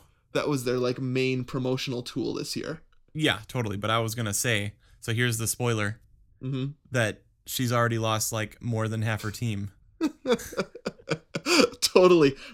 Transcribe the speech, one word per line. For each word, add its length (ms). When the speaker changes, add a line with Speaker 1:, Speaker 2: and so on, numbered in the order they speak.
Speaker 1:
That 160
was 140
their, 140
like, 240
main 420
promotional 640
tool 300
this 200
year. 280
Speaker 2:
Yeah, 340
totally. 280
But 140
I 80
was 160
gonna 180
say, 420
so 120
here's 260
the 100
spoiler, 500
Speaker 1:
Mm-hmm. 260
Speaker 2:
that 300
she's 260
already 260
lost, 340
like, 300
more 240
than 160
half 200
her 100
team. 400
Speaker 1:
<laughs> 100
Totally. 560